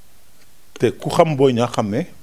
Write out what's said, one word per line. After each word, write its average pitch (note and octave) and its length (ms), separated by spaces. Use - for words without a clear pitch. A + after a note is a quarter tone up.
Te A#2 120
ku - 180
xam D#3+ 260
Boy C3 180
Niang A#2+ 180
xam A2 180
ne. C3+ 160